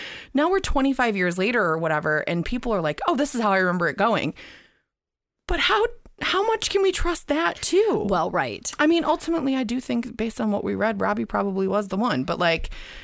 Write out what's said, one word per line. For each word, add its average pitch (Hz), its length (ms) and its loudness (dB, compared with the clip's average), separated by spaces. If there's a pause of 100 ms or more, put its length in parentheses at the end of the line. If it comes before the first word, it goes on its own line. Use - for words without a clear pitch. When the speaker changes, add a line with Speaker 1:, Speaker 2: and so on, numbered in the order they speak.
(340)
Speaker 1:
now 302 160 2
we're 381 100 2
twenty-five 262 560 2
years 180 220 0
later 220 260 2
or 160 140 0
whatever, 156 500 0
and 170 180 0
people 240 280 -2
are 185 80 0
like, 151 260 -2
"Oh, 339 80 2
this 277 200 0
is 233 60 0
how 208 100 2
I 190 80 4
remember 180 280 2
it 139 100 -2
going." 196 360 0 (1120)
But 349 140 0
how, 427 240 4 (360)
how 392 260 0
much 440 240 0
can 392 100 2
we 381 100 4
trust 349 360 0
that 320 340 0
too? 381 480 2
Speaker 2:
Well, 180 220 0
right. 135 380 -2 (100)
Speaker 1:
I 302 80 4
mean, 339 180 4
ultimately, 311 500 0
I 262 80 -2
do 240 160 -2
think 240 380 -4
based 226 240 -4
on 220 100 0
what - 120 -2
we 202 120 -2
read, 202 240 0
Robbie 208 260 0
probably 196 440 0
was 202 180 0
the 190 80 -6
one. 196 300 0
But, 170 140 -2
like, 170 320 0 (320)